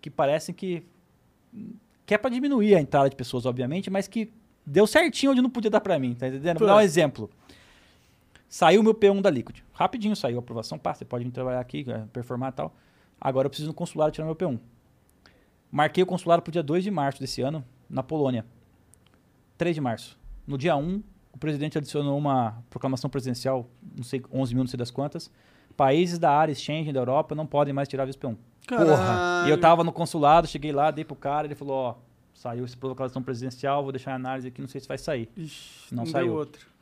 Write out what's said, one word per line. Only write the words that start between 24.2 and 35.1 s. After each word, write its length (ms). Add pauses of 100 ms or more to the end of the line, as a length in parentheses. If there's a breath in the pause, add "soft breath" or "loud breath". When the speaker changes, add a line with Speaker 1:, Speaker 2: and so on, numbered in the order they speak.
Speaker 1:
onze 220
mil, 100
não 60
sei 80
das 140
quantas. 380 (460 soft breath)
Países 420
da 140
área 220
exchange 400
da 80
Europa 340
não 100
podem 280
mais 140
tirar 180
visto 140
P 80
um. 100 (300)
Speaker 2:
Caralho. 800
Speaker 1:
E 40
eu 80
tava 240
no 80
consulado, 560
cheguei 240
lá, 200
dei 120
pro 120
cara, 300
ele 100
falou: 200
ó, 200 (380)
saiu 300
essa 140
proclamação 440
presidencial, 640
vou 80
deixar 220
a 20
análise 320
aqui, 140
não 80
sei 100
se 80
vai 100
sair. 380